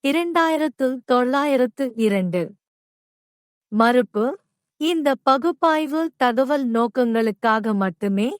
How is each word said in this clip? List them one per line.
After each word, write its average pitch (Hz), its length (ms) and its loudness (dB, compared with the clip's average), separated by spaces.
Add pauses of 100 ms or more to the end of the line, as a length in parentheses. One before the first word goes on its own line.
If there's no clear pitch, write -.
இரண்டாயிரத்து 320 840 0 (160)
தொள்ளாயிரத்து 262 800 0 (100)
இரண்டு. 190 460 0 (1300)
மறுப்பு, 226 540 2 (500)
இந்த 302 380 0
பகுப்பாய்வு 311 880 0 (140)
தகவல் 262 540 0
நோக்கங்களுக்காக 226 1040 0
மட்டுமே 196 540 -2 (120)